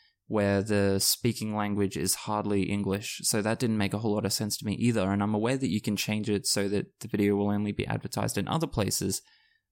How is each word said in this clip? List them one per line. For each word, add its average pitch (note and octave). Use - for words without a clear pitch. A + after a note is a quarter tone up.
where G2+
the G2
speaking G#2+
language G2+
is F2
hardly G#2
English. G2+
So -
that G#2+
didn't A2
make G2+
a G#2
whole A2
lot G2+
of F#2+
sense G#2
to -
me G2+
either. A2
And G2+
I'm G#2
aware A2+
that C3
you G2+
can G#2
change G#2+
it G2+
so G2+
that -
the A2+
video G2+
will G2+
only G#2
be G2
advertised G#2+
in G2+
other D#3+
places, -